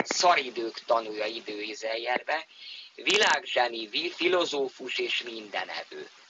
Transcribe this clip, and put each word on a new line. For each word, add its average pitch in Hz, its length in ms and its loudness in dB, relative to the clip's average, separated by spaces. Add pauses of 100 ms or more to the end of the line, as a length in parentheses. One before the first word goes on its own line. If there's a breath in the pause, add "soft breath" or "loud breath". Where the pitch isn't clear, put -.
Szaridők 120 800 2
tanúja 107 400 2
idézőjelbe. 113 1200 -4 (480 loud breath)
Világzseni, 127 920 2
vi-, 147 240 -4
filozófus 147 880 0
és 123 240 -2
mindenevő. 92 880 -8 (200)